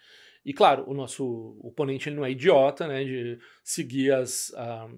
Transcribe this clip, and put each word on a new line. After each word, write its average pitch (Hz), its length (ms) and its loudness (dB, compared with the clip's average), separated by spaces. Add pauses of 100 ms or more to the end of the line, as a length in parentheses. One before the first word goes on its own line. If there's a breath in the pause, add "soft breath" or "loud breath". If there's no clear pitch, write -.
(440 loud breath)
E, 139 80 -6
claro, 139 360 6
o 135 60 -6
nosso 117 640 -8
oponente, 135 480 -4
ele 147 80 -6
não 147 80 -4
é 127 60 -2
idiota, 139 560 4
né, 139 160 -4
de 120 360 -8 (260 loud breath)
seguir 135 480 0
as, 131 420 -2
ah, 117 440 -10